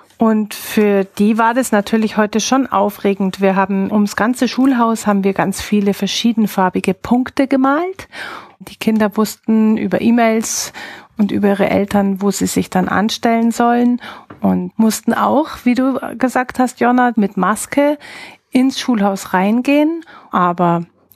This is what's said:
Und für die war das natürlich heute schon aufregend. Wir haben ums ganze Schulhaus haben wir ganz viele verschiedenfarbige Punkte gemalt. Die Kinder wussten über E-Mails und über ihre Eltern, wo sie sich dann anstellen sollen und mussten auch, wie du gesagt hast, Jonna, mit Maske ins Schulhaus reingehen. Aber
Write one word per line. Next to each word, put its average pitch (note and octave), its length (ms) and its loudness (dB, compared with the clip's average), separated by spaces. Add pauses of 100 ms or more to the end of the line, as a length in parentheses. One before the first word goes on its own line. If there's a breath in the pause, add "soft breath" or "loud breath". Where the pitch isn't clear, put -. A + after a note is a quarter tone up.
(180 loud breath)
Und G#3+ 360 0
für G3+ 500 0
die G#3 320 0
war A3+ 160 2
das B3 200 -2
natürlich G#3+ 440 0
heute G#3+ 240 0
schon C4 260 0
aufregend. G3 760 -2
Wir F#3+ 120 4
haben G3 380 0
ums G#3 240 2
ganze A#3 320 0
Schulhaus A#3+ 580 0
haben G3+ 180 2
wir G3 100 0
ganz F3+ 260 -2
viele G3+ 320 0
verschiedenfarbige G3 1000 0
Punkte B3+ 520 0
gemalt. C#4+ 600 0 (520 loud breath)
Die - 160 -20
Kinder G#3+ 400 0
wussten A3 600 0
über F#3 240 -2
E-Mails A3+ 720 0 (460 loud breath)
und G3+ 140 0
über G3+ 160 0
ihre G3 200 2
Eltern, G3 540 0
wo G3+ 80 2
sie F#3+ 160 -2
sich - 240 -2
dann F#3 180 0
anstellen A3+ 640 0
sollen A#3+ 500 2 (400 loud breath)
und F3+ 380 -2
mussten A3 340 0
auch, A3 380 0 (140)
wie B3 100 2
du C4 260 -2 (160)
gesagt B3+ 420 -2
hast, B3+ 220 -2
Jonna, B3 360 2
mit G3+ 200 0
Maske C#4+ 600 0 (520 loud breath)
ins C4 300 0
Schulhaus G3+ 540 -2
reingehen. C#4 680 2 (280 loud breath)
Aber F3 560 0 (300)